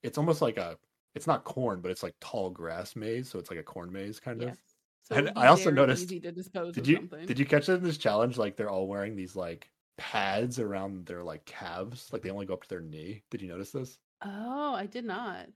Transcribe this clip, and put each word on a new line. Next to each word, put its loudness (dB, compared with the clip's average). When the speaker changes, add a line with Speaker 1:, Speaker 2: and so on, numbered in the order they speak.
Speaker 1:
it's -2
almost 4
like 2
a, -4
it's -6
not 2
corn, -2
but -4
it's, -4
like, -8
tall -2
grass -6
maze, -4
so -8
it's -10
like -6
a -8
corn -10
maze, -8
kind -8
of. -4
Speaker 2:
Yes. -14
So -2
Speaker 1:
And 4
Speaker 2:
it'd -4
be 4
Speaker 1:
I 12
also 10
Speaker 2:
very 4
Speaker 1:
noticed 6
Speaker 2:
easy -6
to -8
dispose -6
Speaker 1:
Did -2
Speaker 2:
of 4
Speaker 1:
you, 8
Speaker 2:
something. -10
Speaker 1:
did -2
you 4
catch 6
that 6
in -2
this 0
challenge? 4
Like, 0
they're -2
all 0
wearing -4
these, -8
like, -8
pads 0
around -4
their, -8
like, -10
calves, -8
like, -6
they -4
only -6
go -4
up -10
to -20
their -6
knee. -12
Did -8
you -8
notice -8
this? -8
Speaker 2:
Oh, -4
I -4
did -8
not. -6